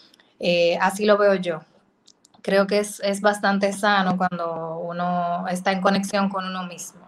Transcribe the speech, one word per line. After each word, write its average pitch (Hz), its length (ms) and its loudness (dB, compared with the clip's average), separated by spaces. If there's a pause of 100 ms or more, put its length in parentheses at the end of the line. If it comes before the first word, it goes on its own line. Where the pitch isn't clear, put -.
(400)
Eh, 170 400 2
así 196 240 0
lo 208 140 4
veo 202 160 4
yo. 175 280 -4 (800)
Creo 196 260 2
que 208 100 2
es, 208 220 -4
es 202 200 -2
bastante 202 520 2
sano 196 440 2
cuando 165 600 -4
uno 175 680 -4
está 185 240 0
en 190 80 -2
conexión 196 480 0
con 196 180 -6
uno 185 160 -8
mismo, 175 460 -14